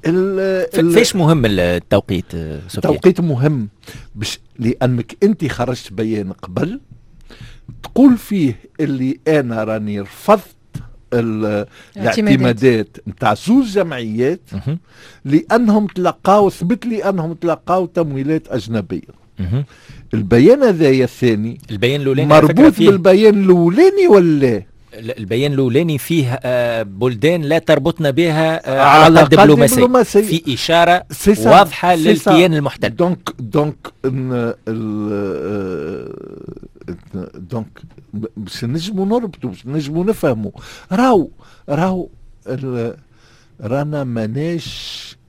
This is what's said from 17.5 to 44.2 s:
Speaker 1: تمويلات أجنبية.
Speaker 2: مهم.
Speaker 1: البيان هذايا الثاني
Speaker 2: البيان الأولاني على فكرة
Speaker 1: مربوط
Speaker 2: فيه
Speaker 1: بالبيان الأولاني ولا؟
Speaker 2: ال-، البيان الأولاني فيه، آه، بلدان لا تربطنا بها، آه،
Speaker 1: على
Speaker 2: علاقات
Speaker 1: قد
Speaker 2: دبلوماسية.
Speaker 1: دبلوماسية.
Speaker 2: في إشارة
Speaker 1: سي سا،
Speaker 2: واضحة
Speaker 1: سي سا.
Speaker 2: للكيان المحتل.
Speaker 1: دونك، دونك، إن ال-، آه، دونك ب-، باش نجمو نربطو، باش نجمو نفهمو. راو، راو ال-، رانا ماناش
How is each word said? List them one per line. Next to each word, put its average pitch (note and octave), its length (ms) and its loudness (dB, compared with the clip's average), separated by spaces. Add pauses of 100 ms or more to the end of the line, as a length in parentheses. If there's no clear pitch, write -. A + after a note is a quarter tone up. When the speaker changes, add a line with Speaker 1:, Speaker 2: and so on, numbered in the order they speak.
Speaker 1:
تمويلات D#3 640 -4
أجنبية. G#2 540 -6 (380)
Speaker 2:
مهم. G#2 260 -4 (480)
Speaker 1:
البيان A#2+ 500 4
هذايا D#3 400 2
الثاني A2+ 560 -2 (120)
Speaker 2:
البيان A#2+ 300 -2
الأولاني C3+ 320 0
على D#3 140 8
فكرة E3+ 140 4
Speaker 1:
مربوط D#4 120 8
Speaker 2:
فيه G#3 160 4
Speaker 1:
بالبيان G3 540 4
الأولاني G#3+ 640 4
ولا؟ D3 560 4 (300)
Speaker 2:
ال-، A2+ 260 -12
البيان A#2 340 -4
الأولاني C#3 440 0
فيه، C3 460 -2
آه، A#2+ 400 -2
بلدان B2 580 -2
لا D3+ 180 -2
تربطنا D#3 520 -2
بها، D#3+ 640 -2
آه، C3+ 60 0
Speaker 1:
على C#3+ 220 8
Speaker 2:
علاقات D#3+ 300 6
Speaker 1:
قد D#3+ 60 6
Speaker 2:
دبلوماسية. D3 360 6
Speaker 1:
دبلوماسية. B3 460 2
Speaker 2:
في E3 320 -4
إشارة E3+ 580 2
Speaker 1:
سي G3 240 0
سا، G#3+ 140 0
Speaker 2:
واضحة F3+ 460 4
Speaker 1:
سي E3 200 2
سا. F3+ 160 0
Speaker 2:
للكيان F3 220 4
المحتل. C3+ 420 -4
Speaker 1:
دونك، F3+ 340 -2 (100)
دونك، D3 360 -4 (300)
إن B2+ 480 -4 (140)
ال-، G#2+ 440 -6
آه، F#2 1040 -8 (1200)
دونك G#2+ 460 -14 (320)
ب-، G#2+ 120 -10 (120)
باش G#2+ 280 -12
نجمو F3+ 400 -6
نربطو، G#3+ 420 -6
باش G2 200 -14
نجمو D3+ 360 -6
نفهمو. A#2+ 500 -4 (380)
راو، A3 400 0 (380)
راو F3+ 400 -4 (380)
ال-، B2 480 -8 (640)
رانا C#3+ 420 -4
ماناش C3 1120 -8 (120)